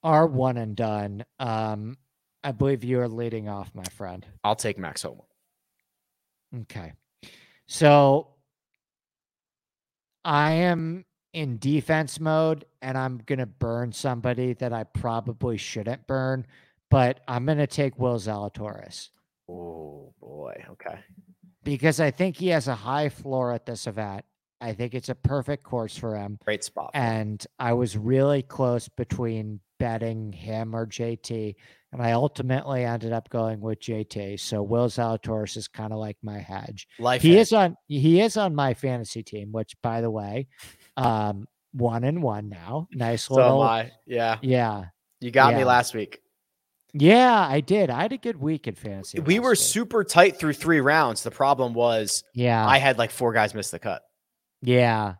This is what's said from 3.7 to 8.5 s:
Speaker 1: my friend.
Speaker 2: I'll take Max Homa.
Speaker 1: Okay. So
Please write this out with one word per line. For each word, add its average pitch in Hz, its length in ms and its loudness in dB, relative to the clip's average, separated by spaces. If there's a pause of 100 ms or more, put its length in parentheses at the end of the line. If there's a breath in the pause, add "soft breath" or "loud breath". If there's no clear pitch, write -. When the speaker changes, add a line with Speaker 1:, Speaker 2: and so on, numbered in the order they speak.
Speaker 1:
my 92 100 -14
friend. 92 420 -14 (160)
Speaker 2:
I'll 107 140 2
take 104 220 -6
Max 82 240 -10
Homa. 55 200 -12 (1400)
Speaker 1:
Okay. 87 320 -16 (720 soft breath)
So 143 640 6 (2000)